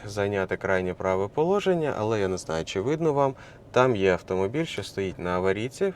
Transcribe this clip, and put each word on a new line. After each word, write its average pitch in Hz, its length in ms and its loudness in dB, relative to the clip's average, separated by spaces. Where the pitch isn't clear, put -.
зайняти 101 500 0
крайнє 92 380 0
праве 95 340 0
положення, 170 720 0
але 107 220 0
я 95 80 2
не 92 100 -2
знаю, 82 260 -4
чи - 160 -4
видно 156 320 0
вам. 139 220 2
Там 127 260 6
є 95 160 4
автомобіль, 98 520 -2
що - 180 -6
стоїть 98 360 -6
на 87 120 -4
аварійці 101 640 0